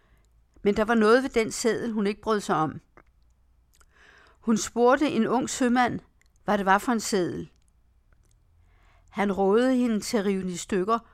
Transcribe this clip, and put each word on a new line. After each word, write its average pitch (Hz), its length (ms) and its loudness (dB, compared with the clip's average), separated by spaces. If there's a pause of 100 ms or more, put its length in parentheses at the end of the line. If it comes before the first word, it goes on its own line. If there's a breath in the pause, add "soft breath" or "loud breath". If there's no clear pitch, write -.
(640)
men 202 140 0
der 214 80 0
var 226 100 0
noget 226 280 6
ved 269 80 -6
den 220 220 -2
seddel, 226 400 -2
hun 208 140 -2
ikke 202 140 -4
brød 214 200 -2
sig 190 160 -2
om. 156 240 -4 (1600 soft breath)
Hun 220 160 0
spurgte 254 540 2
en 220 160 0
ung - 240 -2
sømand, 247 500 0 (440)
hvad 202 140 0
det 190 80 -4
var 190 120 4
for 240 140 -4
en 220 80 -2
seddel. 175 500 -4 (1600)
Han 196 240 -2
rådede 214 440 2
hende 233 240 0
til - 160 -4
at 196 80 0
rive 196 180 -2
den 185 80 -6
i 175 60 -8
stykker 202 420 -2 (160 soft breath)